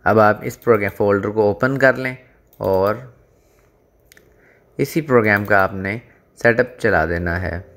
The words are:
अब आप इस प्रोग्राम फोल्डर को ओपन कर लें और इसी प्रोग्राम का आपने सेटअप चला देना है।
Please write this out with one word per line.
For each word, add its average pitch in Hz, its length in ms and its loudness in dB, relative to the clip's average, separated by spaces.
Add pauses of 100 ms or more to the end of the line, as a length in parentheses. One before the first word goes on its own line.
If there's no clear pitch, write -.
अब 104 140 4
आप 107 240 2
इस 117 140 -10
प्रोग्राम 104 320 0
फोल्डर 101 400 0
को 104 200 0
ओपन 127 280 -2
कर 131 200 4
लें 127 200 -8 (420)
और 98 420 0 (1800)
इसी 143 220 -4
प्रोग्राम 107 440 2
का 101 140 2
आपने 95 400 -4 (400)
सेटअप 120 420 0
चला 90 240 2
देना 85 320 -4
है। 87 200 -6 (200)